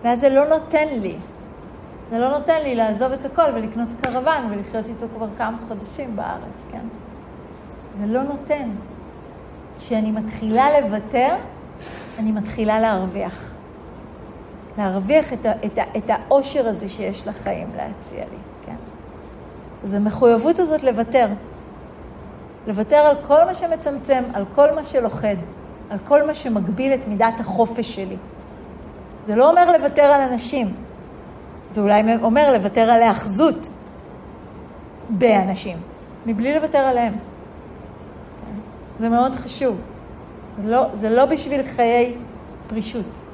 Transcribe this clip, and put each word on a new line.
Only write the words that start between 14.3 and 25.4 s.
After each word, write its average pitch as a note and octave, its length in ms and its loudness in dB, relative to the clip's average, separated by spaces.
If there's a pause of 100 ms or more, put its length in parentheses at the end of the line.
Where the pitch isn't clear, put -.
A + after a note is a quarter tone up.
להרוויח G#3 560 2
את A#3 120 -6
ה-, A3 60 2 (140)
את G3+ 120 -4
ה-, A3 200 -4
את A3 120 -6
האושר C4+ 580 2
הזה G3 200 -4
שיש G3 400 -8
לחיים G3 400 -8 (100)
להציע - 420 -12
לי, - 180 -12 (280)
כן? - 100 -14 (1080)
אז G3+ 100 -6
המחויבות A#3 680 4
הזאת D#4 240 2
לוותר. A#3 440 2 (1400)
לוותר G#3+ 280 2
על D4 200 8 (120)
כל D#4 180 8
מה F#4 80 -2
שמצמצם, D4 680 0 (100)
על G3+ 120 -2 (100)
כל D4 200 8
מה D4+ 80 -4
שלוכד, A3 520 0 (540)